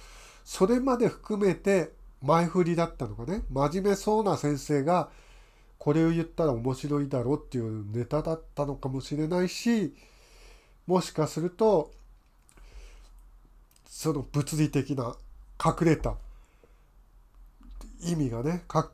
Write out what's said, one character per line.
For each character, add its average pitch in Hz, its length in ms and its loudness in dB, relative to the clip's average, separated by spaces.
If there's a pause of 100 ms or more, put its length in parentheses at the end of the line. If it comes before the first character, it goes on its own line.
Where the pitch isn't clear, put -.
(440)
そ - 220 0
れ 247 140 4
ま 262 160 2
で 226 120 4
含 208 360 -2
め 180 100 4
て 190 380 0 (300)
前 165 240 4
振 180 180 2
り 170 120 0
だ 170 100 2
っ 165 100 -10
た 127 100 -6
の 104 80 -10
か 113 120 -10
ね。 196 240 -4
真 143 320 0
面 202 80 2
目 202 60 4
そ 214 240 2
う 220 40 0
な 175 140 2
先 147 180 0
生 143 260 0
が、 165 280 2 (680)
こ - 160 0
れ 165 140 4
を 165 40 4
言 165 120 2
っ - 20 -6
た 165 220 -2
ら 143 60 2
面 120 220 -2
白 143 280 -2
い 143 80 -4
だ 127 120 -2
ろ 127 120 0
う - 20 2
っ 151 140 -10
て 131 80 -4
い - 20 0
う 110 320 -6
ネ 117 140 -4
タ 151 160 -2
だ 160 100 -4
っ 160 100 -6 (120)
た 147 100 -2
の 139 120 -4
か 139 120 -8
も 131 140 -6
し - 120 -8
れ 151 140 -2
な 180 140 0
い 185 80 0
し、 226 440 0 (920)
も 175 160 2
し - 80 -10
か 156 160 0
す - 120 -8
る 170 120 -2
と、 196 400 4 (2000)
そ - 280 -4
の 135 180 -6
物 147 240 -2
理 151 140 2
的 139 240 0
な 123 220 -4 (460)
隠 165 240 2
れ 160 100 6
た 113 200 -2 (1900)
意 170 120 -2
味 147 160 0
が 117 120 -4
ね、 170 260 -2
か-、 156 240 0